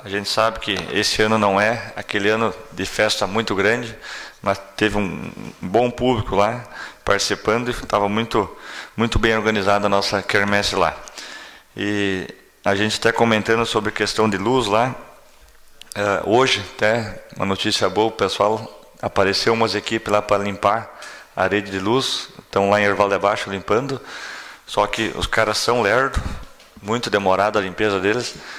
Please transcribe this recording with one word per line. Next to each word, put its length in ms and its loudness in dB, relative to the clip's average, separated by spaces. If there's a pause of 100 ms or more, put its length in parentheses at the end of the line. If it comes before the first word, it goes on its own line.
A 60 -14
gente 180 -4
sabe 320 0
que 160 -4 (160)
esse 300 2
ano 160 4
não 200 4
é 380 0
aquele 320 -2
ano 260 2 (180)
de 120 -6
festa 420 0
muito 280 -2
grande, 420 0 (460)
mas 180 -2 (160)
teve 220 2
um 340 -4 (300)
bom 280 2
público 460 0
lá 260 2 (400)
participando 680 0
e 40 -2
tava 360 0
muito, 440 -2 (400)
muito 240 0
bem 160 4
organizada 520 2
a 20 4
nossa 340 0
quermesse 540 2
lá. 180 2 (800)
E 540 -2 (360)
a 100 2
gente 240 0
até 140 2
comentando 520 2
sobre 280 -2
questão 360 0
de 80 0
luz 300 0
lá, 260 2 (1040)
eh, 300 0
hoje 400 2 (100)
até 480 0 (140)
uma 100 -2
notícia 420 0
boa, 200 2
o 20 -8
pessoal, 800 -2 (120)
apareceu 520 2
umas 240 2
equipes 360 -4
lá 80 4
pra 180 2
limpar 600 0 (380)
a 100 2
rede 240 0
de 80 -4
luz, 500 -2 (120)
estão 280 0
lá 120 4
em 40 4
Erval 240 4
de 120 2
Baixo 300 0
limpando, 500 -2 (640)
só 220 0
que 260 -2
os 140 -4
caras 300 2
são 220 2
lerdo, 400 2 (640)
muito 260 -2
demorada 520 2
a 20 0
limpeza 380 0
deles. 340 0 (240)